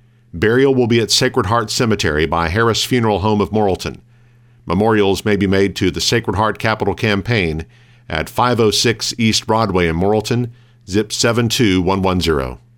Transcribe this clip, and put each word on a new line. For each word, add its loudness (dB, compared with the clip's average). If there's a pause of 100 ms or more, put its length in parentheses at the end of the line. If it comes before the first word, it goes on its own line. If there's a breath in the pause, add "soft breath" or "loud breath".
(340 soft breath)
Burial 4
will 2
be 4
at -2
Sacred 0
Heart -2
Cemetery 0
by -2
Harris 0
Funeral 0
Home 0
of 0
Morrilton. -2 (680 soft breath)
Memorials 2
may 2
be 0
made 0
to 0
the -6
Sacred -2
Heart -2
Capital -2
Campaign -2 (420 soft breath)
at -6
five 0
oh 4
six -2
East 0
Broadway 0
in -2
Morrilton, 0 (380 soft breath)
zip -2
seven 0
two 2
one 0
one 0
zero. -2 (200)